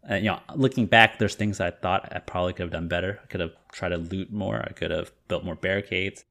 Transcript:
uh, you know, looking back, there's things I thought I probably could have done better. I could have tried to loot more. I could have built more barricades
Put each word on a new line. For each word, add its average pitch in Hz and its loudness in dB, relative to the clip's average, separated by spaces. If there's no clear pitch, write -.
uh, 104 0
you 98 0
know, 95 0
looking 131 2
back, 113 8
there's 104 2
things 104 -2
I 90 0
thought - -2
I - -8
probably 90 -2
could 92 -6
have 82 -6
done 82 -4
better. 92 -2
I - -20
could 90 -8
have 82 -4
tried - -6
to 87 0
loot 90 -6
more. 104 -4
I - -10
could 85 -4
have 82 -4
built 87 -2
more 82 -4
barricades 95 -2